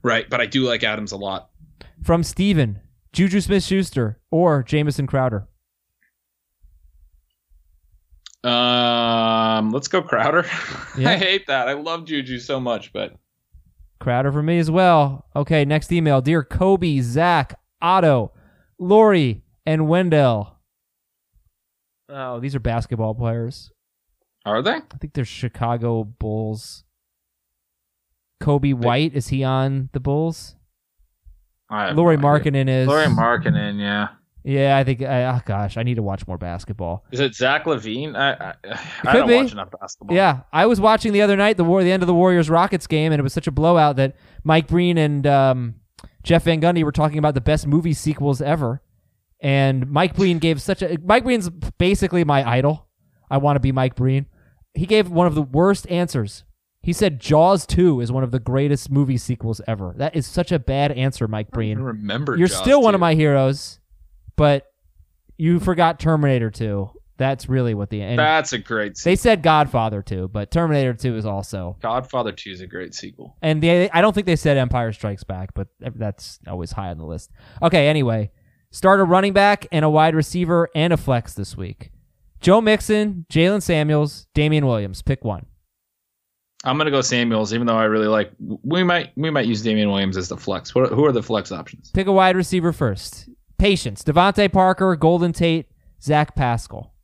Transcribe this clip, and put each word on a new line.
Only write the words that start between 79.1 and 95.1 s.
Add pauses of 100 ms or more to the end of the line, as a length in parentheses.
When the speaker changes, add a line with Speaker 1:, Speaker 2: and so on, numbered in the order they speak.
Speaker 2:
back
and
a
wide
receiver
and
a
flex
this
week. (480)
Joe
Mixon,
Jalen
Samuels,
Damian
Williams.
Pick
one. (1160)
Speaker 1:
I'm
gonna
go
Samuels,
even
though
I
really
like,
we
might,
we
might
use
Damian
Williams
as
the
flex.
What,
who
are
the
flex
options?
Speaker 2:
Pick
a
wide
receiver
first. (300)
Patience.
Devontae
Parker,
Golden